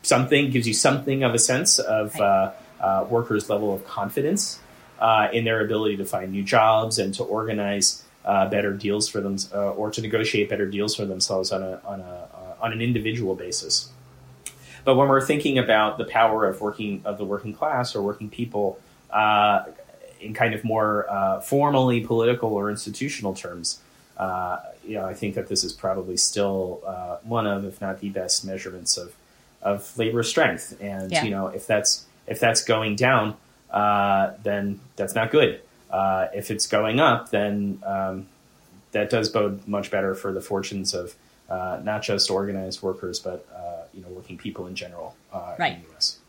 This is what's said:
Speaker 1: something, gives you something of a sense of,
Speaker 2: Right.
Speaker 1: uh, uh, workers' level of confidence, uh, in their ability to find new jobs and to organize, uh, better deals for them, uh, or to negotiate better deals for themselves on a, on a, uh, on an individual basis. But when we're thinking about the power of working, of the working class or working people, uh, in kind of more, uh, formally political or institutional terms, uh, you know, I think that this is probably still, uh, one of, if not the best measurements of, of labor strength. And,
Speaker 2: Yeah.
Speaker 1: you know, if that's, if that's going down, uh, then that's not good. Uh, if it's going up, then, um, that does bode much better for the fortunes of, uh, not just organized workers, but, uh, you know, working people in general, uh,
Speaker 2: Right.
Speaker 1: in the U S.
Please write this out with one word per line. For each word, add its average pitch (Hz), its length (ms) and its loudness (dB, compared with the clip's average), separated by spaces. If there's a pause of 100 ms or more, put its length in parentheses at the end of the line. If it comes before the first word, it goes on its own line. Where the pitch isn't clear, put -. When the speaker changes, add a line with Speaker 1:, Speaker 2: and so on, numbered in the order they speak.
Speaker 1:
something, 139 500 4
gives 117 160 2
you 110 60 0
something 135 500 2
of 117 100 4
a 117 60 4
sense - 400 4
of, 107 340 0
Speaker 2:
Right. - 80 -2
Speaker 1:
uh, 98 300 4 (280)
uh, 95 300 2
workers' 117 400 0
level 104 240 0
of 95 120 -6
confidence, 147 720 -2 (400)
uh, 110 340 4
in 117 100 0
their 113 160 2
ability 107 380 0
to 98 80 -4
find 95 260 -4
new 101 120 -4
jobs 110 560 4
and 98 160 -2
to - 80 -4
organize, 104 800 -2 (200)
uh, 98 240 2
better 104 260 0
deals 104 360 -2
for 107 100 -4
them, 98 160 -2 (180)
uh, 101 180 0
or 107 200 -4
to 120 100 -6
negotiate 107 480 0
better 101 180 0
deals 101 280 -2
for 104 100 -4
themselves 92 460 -2
on 95 120 -2
a, 92 200 -8
on 98 160 -10
a, 90 340 -14
uh, 92 300 -12
on 113 80 -2
an 110 100 -4
individual 113 540 0
basis. - 560 -4 (920)
But 131 100 8
when 139 140 6
we're 135 160 6
thinking 147 320 2
about 107 400 4
the - 80 -4
power 110 400 4
of 95 160 -2
working, 104 420 -4
of 104 140 -4
the 104 80 -4
working 101 280 -6
class 135 420 -2
or 104 60 -2
working 104 280 -4
people, 104 500 -4 (320)
uh, 104 540 4 (560)
in 107 120 -10
kind 110 200 2
of 110 120 -6
more, 107 440 0
uh, 98 300 0
formally 135 640 4
political 117 520 2
or 101 160 0
institutional 104 640 -6
terms, 87 460 -8 (380)
uh, 90 420 -4 (260)
you 107 100 -8
know, 95 100 -4
I 92 80 -6
think 101 220 -6
that 98 120 -4
this 95 160 -2
is 90 80 -6
probably 95 460 -4
still, 95 680 0
uh, 90 380 -8
one 113 240 0
of, 98 160 -2
if 92 160 -10
not 98 220 -6
the 101 80 -6
best 95 340 -2
measurements 95 540 -6
of, 87 160 -14 (480)
of 101 360 -4
labor 113 260 0
strength. - 580 0
And, 95 280 -8
Speaker 2:
Yeah. 160 140 0
Speaker 1:
you 107 80 -2
know, 98 160 -2
if - 200 -8
that's, - 380 2 (220)
if - 140 -4
that's 113 240 4
going 110 320 2
down, 117 400 2 (340)
uh, 101 600 4 (120)
then 101 380 -2 (140)
that's 98 200 -4
not 113 160 0
good. 147 300 4 (280)
Uh, 95 440 2
if 101 180 -6
it's - 160 -2
going 110 320 2
up, 123 300 4
then, 101 560 0
um, 95 420 -4 (640)
that 107 180 0
does 110 200 0
bode 101 380 -2
much 101 220 -4
better 95 260 -2
for 98 180 -6
the 92 80 -6
fortunes 98 520 -4
of, 87 220 -8 (340)
uh, 92 340 -6
not 107 180 -4
just - 280 0
organized 95 520 -4
workers, 92 380 -6
but, - 360 -10
uh, 87 280 -10 (100)
you 95 80 -18
know, 90 80 -18
working 90 280 -16
people 92 300 -10
in 92 80 -12
general, 85 400 -12 (160)
uh, 175 260 -10
Speaker 2:
Right. 165 180 -4
Speaker 1:
in - 80 -20
the - 40 -20
U - 100 -20
S. - 200 -4 (120)